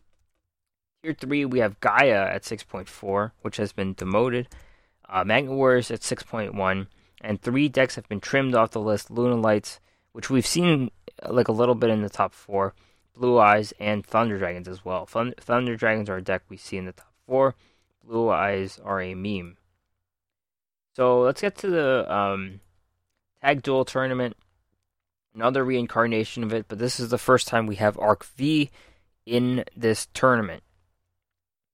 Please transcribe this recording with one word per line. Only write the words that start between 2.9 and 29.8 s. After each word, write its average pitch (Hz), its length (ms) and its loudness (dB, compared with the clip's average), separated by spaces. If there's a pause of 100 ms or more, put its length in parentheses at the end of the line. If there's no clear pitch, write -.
which 107 140 -8
has 104 160 -4
been 95 200 -4
demoted. 120 540 -2 (600)
Uh, 92 160 0
Magnet 131 300 0
Warriors 127 380 2
at 113 100 -8
six - 220 -8
point 104 320 -6
one, 95 320 0 (340)
and 104 180 -4
three 139 300 0
decks 131 240 0
have - 160 -14
been 104 100 -6
trimmed 135 360 0
off 113 160 4
the 110 100 -4
list, 104 300 -2
Luna 120 240 0
Lights, 110 440 0 (340)
which 113 180 -8
we've 131 160 2
seen, 160 420 2 (320)
uh, - 100 -8
like, 120 160 2
a 123 40 0
little 120 240 2
bit 113 160 2
in 107 100 2
the 101 80 -4
top 95 240 -2
four, 98 400 -4 (400)
Blue 123 240 2
Eyes, 107 420 6
and 104 240 -2
Thunder 110 360 0
Dragons 90 280 -6
as 92 160 -14
well. 90 220 -6
Thun-, 120 340 -6
Thunder 120 360 -2
Dragons 110 340 -2
are 95 80 -4
a 95 60 -10
deck 95 260 -4
we 95 80 -18
see - 200 -12
in 92 80 -8
the 92 60 -12
top - 220 -20 (140)
four. 135 280 2 (480)
Blue 117 280 0
Eyes 95 520 0
are 98 160 -4
a 92 140 -8
meme. 92 440 -8 (1400)
So 123 260 4
let's 131 200 2
get 202 160 -2
to 202 120 -6
the, 135 420 2
um, 98 500 -2 (800)
Tag 139 200 2
Duel 131 240 2
tournament. 127 500 -4 (1000)
Another 127 280 2
reincarnation 117 800 -2
of 107 80 -4
it, 110 160 -4
but 104 120 -10
this 123 200 -4
is 120 100 -6
the 120 100 -2
first - 280 2
time 113 200 -2
we 104 80 -6
have 104 240 0
Arc 104 260 2
V 147 460 -2 (540)
in 123 400 0 (120)
this 110 380 -2